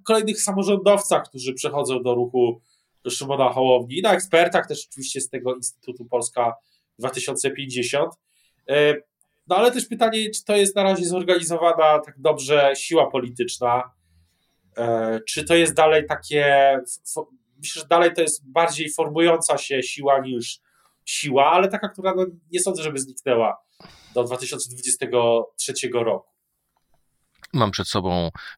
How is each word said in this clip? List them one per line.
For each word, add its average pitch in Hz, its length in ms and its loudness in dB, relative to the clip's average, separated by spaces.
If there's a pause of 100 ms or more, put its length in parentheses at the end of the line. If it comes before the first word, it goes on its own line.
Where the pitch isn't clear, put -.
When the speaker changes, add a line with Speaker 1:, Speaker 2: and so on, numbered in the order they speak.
Speaker 1:
kolejnych 214 380 0
samorządowcach, 196 800 2
którzy 127 320 -10
przechodzą 127 480 -4
do 123 120 0
ruchu 120 460 0 (480)
Szymona 135 400 0
Hołowni, 127 540 2
na 208 100 4
ekspertach 170 540 2
też - 240 -10
oczywiście 135 300 -10
z - 80 -8
tego 123 280 -6
Instytutu 127 480 -12
Polska 120 500 -2 (440)
dwa 123 120 -6
tysiące 131 400 -4
pięćdziesiąt. 139 640 -4 (540)
E, 147 260 4 (520)
no 175 100 0
ale 240 160 4
też 247 140 -4
pytanie, 220 440 0
czy - 140 -10
to 208 120 0
jest 196 200 2
na 202 60 2
razie 190 220 2
zorganizowana 170 920 2
tak 147 200 -10
dobrze 139 580 4
siła 160 340 2
polityczna, 123 800 -2 (880)
e, 113 520 -2
czy 151 160 -6
to 165 100 2
jest 165 200 4
dalej 156 320 4
takie, 147 380 -2 (300)
f-, - 420 -8
f-, - 100 -8 (320)
myślę, 156 240 -12
że - 60 -18
dalej 170 260 4
to 175 80 -2
jest 147 280 -4
bardziej 156 400 -2
formująca 160 680 0
się 131 240 -4
siła 139 380 0
niż 123 400 -8 (440)
siła, 139 460 2
ale 185 180 4
taka, 202 200 -6
która, 190 260 -4
no, 185 120 -2 (260)
nie 175 80 -2
sądzę, 175 220 -4
żeby 147 160 -6
zniknęła 123 600 -2 (560)
do 123 100 0
dwa 120 120 -6
tysiące 123 340 -10
dwudziestego 120 880 0
trzeciego 120 480 -4
roku. 110 280 -4 (1200)
Speaker 2:
Mam 117 180 2
przed 92 180 -6
sobą 90 420 -2 (280)